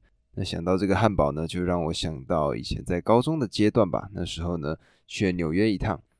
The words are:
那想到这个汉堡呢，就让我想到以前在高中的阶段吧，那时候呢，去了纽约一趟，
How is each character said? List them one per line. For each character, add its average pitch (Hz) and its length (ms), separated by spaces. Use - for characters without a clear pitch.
那 101 100
想 85 180
到 90 140
这 95 100
个 95 80
汉 101 220
堡 73 160
呢， 78 140
就 90 160
让 87 220
我 78 60
想 80 340
到 73 300
以 58 60
前 - 240
在 87 160
高 117 220
中 160 160
的 127 100
阶 104 220
段 104 200
吧， 98 220
那 90 100
时 82 200
候 87 160
呢， 76 180
去 - 180
了 92 80
纽 85 200
约 104 180
一 98 60
趟， 90 240